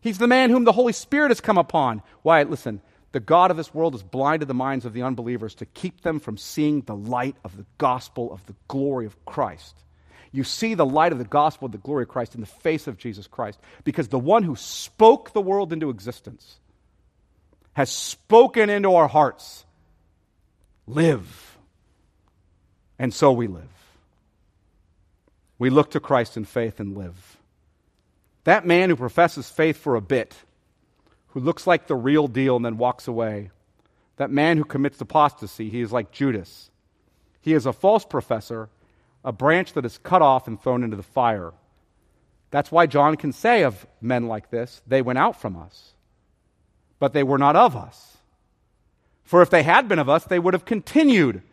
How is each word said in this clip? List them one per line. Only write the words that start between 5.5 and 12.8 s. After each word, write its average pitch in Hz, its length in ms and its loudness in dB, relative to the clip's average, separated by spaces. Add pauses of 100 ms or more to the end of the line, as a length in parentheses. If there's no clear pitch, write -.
to 104 100 -16
keep - 360 -14
them 160 180 -4
from 113 160 -12
seeing 151 460 -4
the 110 120 -12
light 123 480 -6
of 92 140 -18
the 101 100 -20 (100)
gospel 127 560 -4
of 95 140 -20
the 95 80 -20 (140)
glory 135 360 -4
of - 200 -18
Christ." - 580 -10 (480)
You 131 140 -6
see 226 300 -6
the 165 120 2
light 151 240 2
of 160 80 -6
the 120 60 -8
gospel 147 420 -2
of 117 60 -10
the 107 60 -14
glory 135 260 -6
of - 40 -18
Christ 120 280 -10
in 117 40 -14
the 104 60 -12
face - 400 -6